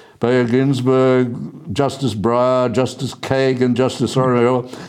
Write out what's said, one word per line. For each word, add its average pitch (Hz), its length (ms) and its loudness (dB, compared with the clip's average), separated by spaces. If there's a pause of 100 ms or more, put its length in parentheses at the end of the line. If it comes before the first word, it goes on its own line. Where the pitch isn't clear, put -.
(200)
Bader 123 300 2
Ginsburg, 127 1200 0
Justice 135 420 -2
Breyer, 120 580 0
Justice 123 400 -2
Kagan, 131 640 0
Justice 120 380 -2
Sotomayor, 127 500 2 (260)